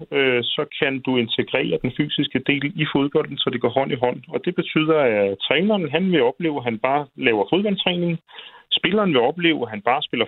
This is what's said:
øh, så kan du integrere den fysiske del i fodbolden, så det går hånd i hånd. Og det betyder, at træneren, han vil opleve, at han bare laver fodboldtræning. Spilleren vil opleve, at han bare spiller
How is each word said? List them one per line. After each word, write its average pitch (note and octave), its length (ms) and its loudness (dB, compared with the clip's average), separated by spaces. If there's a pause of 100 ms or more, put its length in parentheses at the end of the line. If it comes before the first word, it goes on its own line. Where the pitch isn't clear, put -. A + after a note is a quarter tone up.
(120)
øh, C3 320 2
så C#3 220 -2 (140)
kan C3+ 200 0
du B2+ 180 0
integrere C3+ 640 0
den B2+ 160 -2
fysiske D3 420 -2
del C#3+ 420 -2
i D3+ 120 0
fodbolden, C#3+ 440 0
så - 120 -2
det B2 120 -4
går B2 80 2
hånd C3+ 220 0
i A#2+ 120 -2
hånd. B2 240 -2
Og - 180 -6
det F3 100 -2
betyder, D#3+ 440 0
at G#2 380 2 (100)
træneren, F3+ 440 0
han F3+ 200 0
vil D#3 100 4
opleve, C#3+ 360 0
at B2+ 60 -6
han A#2 160 -2
bare C#3+ 260 0 (100)
laver A#2 380 2
fodboldtræning. F3+ 640 0 (520)
Spilleren G3+ 380 0
vil C3+ 100 4
opleve, D#3 420 2
at A#2 80 -4
han G#2+ 120 -8
bare C3+ 220 0
spiller A#2 240 -2